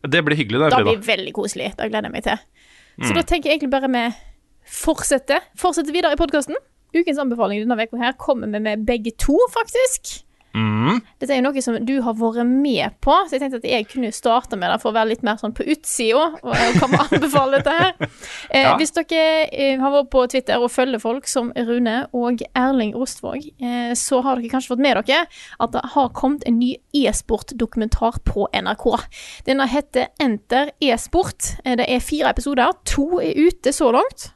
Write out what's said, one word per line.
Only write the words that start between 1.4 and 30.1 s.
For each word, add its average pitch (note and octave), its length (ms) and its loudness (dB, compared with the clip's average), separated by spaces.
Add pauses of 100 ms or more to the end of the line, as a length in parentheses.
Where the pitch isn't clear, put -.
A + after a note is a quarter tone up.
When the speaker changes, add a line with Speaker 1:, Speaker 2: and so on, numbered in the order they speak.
Speaker 2:
Det A3 140 -4
gleder G#3+ 200 -4
jeg - 20 -16
meg - 120 -8
til. G#3+ 140 -2 (640)
Så B2+ 100 -2
Speaker 1:
Mm. - 40 0
Speaker 2:
da E4+ 80 2
tenker E4 280 -2
jeg D#4 100 2
egentlig C#4 100 -2
bare C4+ 180 0
vi A#3+ 260 -2 (500)
fortsetter, - 760 0 (160)
fortsetter D#4 360 0
videre E4 200 2
i D4 40 0
podcasten. D4 380 0 (400)
Ukens D#4+ 240 2
anbefaling A#3 480 0
denne B3 100 2
veka A3+ 220 -4
her B3 140 0
kommer A#3+ 380 -2
vi G#3+ 80 -4
med G#3+ 280 -2
begge A#3 300 -2
to, D4 220 2 (120)
faktisk. - 720 -2 (320)
Speaker 1:
Mm. A2 460 2 (180)
Speaker 2:
Dette C4 140 -6
er C4 80 2
jo C4 100 2
noe C4+ 120 -4
som A#3 200 -2
du C4 200 0
har A#3 100 -2
vært A3+ 340 -2
med B3 540 0
på, C#4 100 2 (140)
så D#4+ 80 -8
jeg C4+ 80 -2
tenkte C4+ 160 -4
at A#3 80 -8
jeg A#3+ 240 -2
kunne A#3+ 240 -4
starte A#3+ 460 0
med F3 120 -2
det A3 120 0
for A3 100 0
å - 20 -6
være A3 140 2
litt A3+ 140 -2
mer A3 140 0
sånn G#3+ 180 -6
på - 120 -6
utsida A#3 480 0
og, D#4 200 2 (100)
og A#3+ 320 0
komme C4+ 240 4
og D4+ 100 0
anbefale C#4 420 2 (100)
dette C#4+ 100 0
her. F4 260 2
Speaker 1:
<laughs> - 100 -6 (440)
Speaker 2:
Eh, C4+ 120 4
Speaker 1:
Ja. - 120 6
Speaker 2:
hvis D4+ 160 0
dere, D#4+ 580 2
eh, C4+ 280 0
har C4 120 2
vært C#4+ 200 2
på B3 180 4
Twitter B3+ 320 0
og A#3+ 100 2
følger B3+ 300 0
folk A#3+ 260 -4
som A#3+ 300 -2
Rune A#3+ 560 0
og A#3+ 260 -2 (160)
Erling B3+ 380 2
Rostvåg, C4 540 -8 (160)
eh, A#3+ 320 -4
så B3+ 280 0
har C4 140 0
dere A#3 140 -6
kanskje B3+ 260 -2
fått - 20 -4
med C4+ 160 4 (120)
dere D#4+ 200 2 (320)
at A#3 140 -2
det B3+ 80 -2 (140)
har C4+ 160 2
kommet C#4+ 360 -2
en A#3 120 2
ny B3 180 0 (180)
e-sportdokumentar A3+ 1300 0
på G3+ 300 0
N F#3+ 140 -2
R G3+ 80 -2
K. - 240 0 (480)
Denne C4+ 200 2
heter B3+ 420 0 (120)